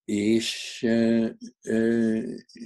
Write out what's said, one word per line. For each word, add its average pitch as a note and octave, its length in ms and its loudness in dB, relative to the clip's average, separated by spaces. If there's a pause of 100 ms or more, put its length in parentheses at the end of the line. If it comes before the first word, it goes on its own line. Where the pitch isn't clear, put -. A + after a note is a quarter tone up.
és, G#2+ 800 0
ö, A2+ 460 2 (340)
ö, A2+ 580 2 (460)